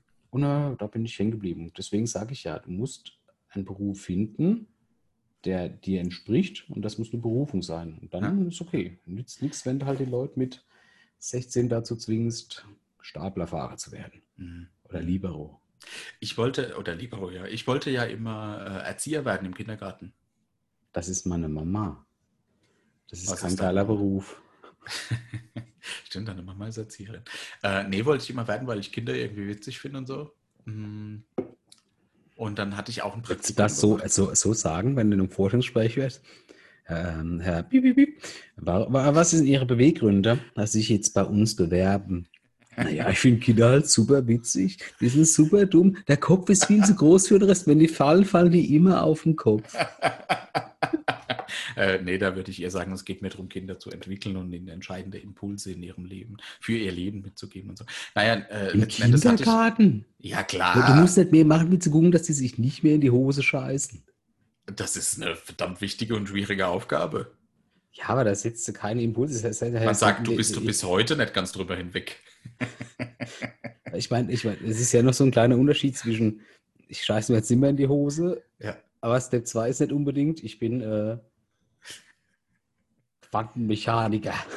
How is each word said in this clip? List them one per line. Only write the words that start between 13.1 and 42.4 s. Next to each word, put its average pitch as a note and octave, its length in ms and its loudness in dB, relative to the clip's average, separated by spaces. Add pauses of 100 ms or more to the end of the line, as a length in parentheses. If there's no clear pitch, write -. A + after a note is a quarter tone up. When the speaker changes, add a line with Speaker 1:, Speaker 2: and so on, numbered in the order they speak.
Speaker 1:
zu - 160 -16
werden. - 300 -20 (140)
Speaker 2:
Mhm. F2 320 -16 (160)
Speaker 1:
Oder F2 160 -10
Libero. E2+ 600 -6 (580)
Speaker 2:
Ich - 180 -12
wollte, B2+ 400 -4
oder F2+ 180 -10
Libero, F2+ 360 -12
ja. F#2 160 -14
Ich A#2 200 -12
wollte C#3 240 -2
ja B2+ 140 -2
immer, G#2+ 800 -10
äh, - 40 -10
Erzieher C#3+ 360 -8
werden F#2+ 220 -4
im F2+ 80 -10
Kindergarten. F#2+ 580 -14 (800)
Speaker 1:
Das E2+ 160 -8
ist F#2 160 -8
meine E2+ 240 -4
Mama. E2 560 -6 (1040)
Das F2 120 -16
ist F#2 80 -8
Speaker 2:
Was F2+ 100 -6
Speaker 1:
kein F2 120 -4
Speaker 2:
ist F#2+ 80 -4
deine F#2+ 80 0
Speaker 1:
geiler F#2+ 160 0
Speaker 2:
Mama? G#2+ 100 -2
Speaker 1:
Beruf. G2 480 -4 (420)
Speaker 2:
<laughs> - 1200 -12
Stimmt, - 240 -12
deine F2+ 140 -12
Mama F#2+ 240 -14
ist A2+ 100 -14
Erzieherin. G#2+ 460 -16 (400)
Äh, G2+ 220 0
nee, G2 200 -2
wollte C3+ 200 0
ich - 60 -12
immer B2 180 -8
werden, B2+ 180 -4
weil A#2 140 -6
ich G2 120 -12
Kinder B2 220 -6
irgendwie G#2 340 -8
witzig G#2 300 -12
finde C#3 200 -14
und C3 80 -12
so. D3 280 -12 (320)
Mm. G#2+ 520 -12 (1160)
Und G#2 220 -8
dann G2+ 180 -4
hatte G#2 140 -10
ich A2+ 120 -8
auch G2 140 -6
ein A#2 100 -12
Speaker 1:
Willst - 240 -6
du G#2 40 -8
Speaker 2:
Praktikum - 100 -16
Speaker 1:
das G#2 160 0
so, G#2 160 6
Speaker 2:
gemacht. - 160 -6
Speaker 1:
so, G2 220 2
so - 180 2
sagen, G#2+ 440 -2
wenn A2 140 4
du G2+ 40 4
in F#2+ 60 2
einem F#2 100 0
Vorstellungsgespräch A2+ 640 0
wärst? C3+ 260 -4 (640)
Ähm, E2+ 540 -6
Herr E2+ 240 -2
Piep, B3+ 180 4
Piep, B3+ 140 4
Piep, - 260 4 (340)
wa-, F2 340 0
wa-, C3+ 240 4
was E3+ 160 6
sind D#3+ 160 4
Ihre C3+ 200 2
Beweggründe, A#2+ 720 4 (160)
dass G#2+ 180 -2
Sie A2 80 2
sich G#2+ 100 -2
jetzt G#2 240 0
bei G2 100 4
uns G#2 320 2
bewerben? F#2 760 0
Speaker 2:
<laughs> - 40 -20 (440)